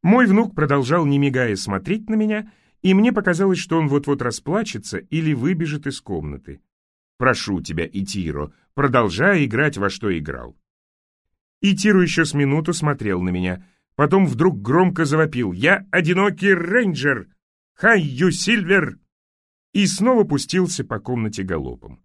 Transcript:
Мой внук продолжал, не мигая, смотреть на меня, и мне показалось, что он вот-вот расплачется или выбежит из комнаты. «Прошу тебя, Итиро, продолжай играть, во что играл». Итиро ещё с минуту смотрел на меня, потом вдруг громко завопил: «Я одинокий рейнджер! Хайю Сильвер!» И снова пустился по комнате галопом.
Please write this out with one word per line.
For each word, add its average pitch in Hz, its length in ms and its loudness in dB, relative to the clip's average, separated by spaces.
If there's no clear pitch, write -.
Мой 233 240 6
внук 202 280 2
продолжал, 143 500 2
не 139 140 2
мигая, 127 380 0
смотреть 104 520 -4
на 220 60 -2
меня, 214 360 -2
и 190 120 4
мне 220 180 6
показалось, 190 460 0
что - 200 -2
он 156 100 2
вот-вот 143 340 0
расплачется 123 760 -6
или 156 360 -2
выбежит 151 520 -4
из 139 140 -8
комнаты. 73 600 -10
«Прошу 110 420 0
тебя, 82 260 -6
Итиро, 82 640 -6
продолжай 139 720 2
играть, 135 320 -2
во 98 140 0
что 98 260 -4
играл». 65 400 -10
Итиро 196 400 4
ещё 165 240 2
с - 80 -4
минуту 147 400 0
смотрел 135 480 -2
на 92 80 -2
меня, 90 380 -4
потом 180 320 2
вдруг 127 360 0
громко 160 420 2
завопил: 143 480 0
«Я 165 380 0
одинокий 190 640 2
рейнджер! 165 720 0
Хайю 180 560 2
Сильвер!» 185 680 0
И 196 120 2
снова 220 380 2
пустился 156 580 -2
по 113 160 -6
комнате 110 440 -4
галопом. 67 640 -8